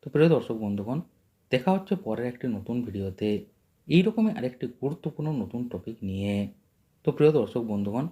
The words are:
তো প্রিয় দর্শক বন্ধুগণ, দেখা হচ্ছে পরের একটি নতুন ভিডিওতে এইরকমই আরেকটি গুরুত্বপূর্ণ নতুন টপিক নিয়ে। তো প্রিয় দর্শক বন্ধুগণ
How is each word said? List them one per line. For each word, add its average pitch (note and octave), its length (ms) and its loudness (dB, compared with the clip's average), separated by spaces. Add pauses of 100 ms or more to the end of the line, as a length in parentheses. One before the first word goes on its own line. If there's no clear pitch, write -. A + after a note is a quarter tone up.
তো - 120 -12
প্রিয় D#3 220 8
দর্শক A#2 300 0
বন্ধুগণ, G2+ 340 -2 (540)
দেখা B2+ 240 2
হচ্ছে F#3+ 180 -2 (100)
পরের A2 280 -2
একটি B2+ 140 -8 (100)
নতুন G#2+ 200 -4 (100)
ভিডিওতে G2 420 -4 (600)
এইরকমই G#3+ 500 4
আরেকটি B2+ 260 -6 (160)
গুরুত্বপূর্ণ D3+ 480 -4 (140)
নতুন A#2+ 180 -6 (120)
টপিক A2+ 240 -8 (120)
নিয়ে। G2 260 -2 (720)
তো - 120 2
প্রিয় D3+ 220 8
দর্শক A#2 240 -2 (100)
বন্ধুগণ G2+ 400 -2